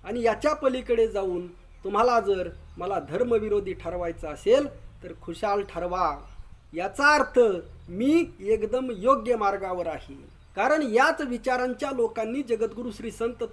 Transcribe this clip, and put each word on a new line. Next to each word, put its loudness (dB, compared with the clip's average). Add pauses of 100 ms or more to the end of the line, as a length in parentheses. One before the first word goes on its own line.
आणि -4
याच्या 2
पलीकडे 2
जाऊन -2 (380)
तुम्हाला 4
जर 0 (300)
मला -2
धर्मविरोधी -2
ठरवायचं -6
असेल 4 (360)
तर -14 (100)
खुशाल -2
ठरवा, -2 (540)
याचा 2
अर्थ 4 (480)
मी 2 (160)
एकदम 0
योग्य 2
मार्गावर 0
आहे. -8 (420)
कारण 4
याच 4
विचारांच्या -2
लोकांनी -2
जगद्गुरू -4
श्री -10
संत -6